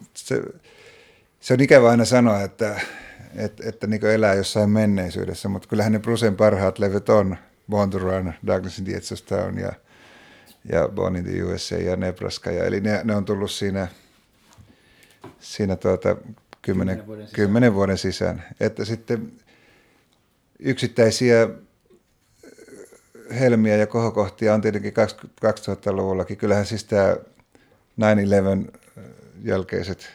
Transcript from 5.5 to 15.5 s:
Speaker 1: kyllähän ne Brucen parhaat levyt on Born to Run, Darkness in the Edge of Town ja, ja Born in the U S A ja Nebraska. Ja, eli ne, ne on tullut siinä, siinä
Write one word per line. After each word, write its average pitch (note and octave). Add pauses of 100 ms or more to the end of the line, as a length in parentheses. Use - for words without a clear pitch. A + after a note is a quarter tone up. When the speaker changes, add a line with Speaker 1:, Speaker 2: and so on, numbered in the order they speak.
Speaker 1:
kyllähän G#2+
ne G#2+
Brucen G#2+
parhaat G2
levyt G2+
on G2 (320)
Born G2+
to F#2+
Run, F#2 (140)
Darkness F#2+
in F#2+
the F#2+
Edge F#2+
of -
Town F#2+
ja, F#2+ (960)
ja E2
Born F#2
in F2
the F#2
U F2+
S -
A F2
ja F2+
Nebraska. F#2
Ja, F2
eli G2
ne, G2+
ne G#2+
on G2+
tullut G2+
siinä, F#2+ (1500)
siinä G2